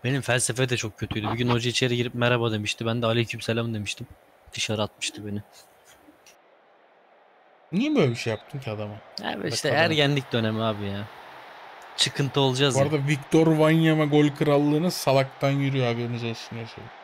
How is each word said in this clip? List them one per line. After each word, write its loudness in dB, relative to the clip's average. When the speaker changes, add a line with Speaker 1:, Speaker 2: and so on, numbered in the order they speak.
Speaker 1:
Benim -2
felsefe 0
de 0
çok -6
kötüydü. -4
Bir -4
gün 0
hoca 2
içeri 0
girip -4
"Merhaba." 2
demişti. -4
Ben -2
de -2
"Aleykümselam." -2
demiştim. -8
Dışarı -4
atmıştı -6
beni. -6
Speaker 2:
Niye 0
böyle 4
bir -4
şey -4
yaptın -8
ki -8
adama? -8
Speaker 1:
Abi -6
Speaker 2:
Be -4
Speaker 1:
işte -4
Speaker 2:
kadına. 2
Speaker 1:
ergenlik 2
dönemi 0
abi -2
ya. -6
Çıkıntı 0
olacağız 2
Speaker 2:
Bu 4
Speaker 1:
ya. 4
Speaker 2:
arada 0
Victor 4
Wanyama 4
gol 4
krallığını 2
salaktan 0
yürüyor, 0
haberiniz -2
olsun -8
diye -10
söyleyeyim. -16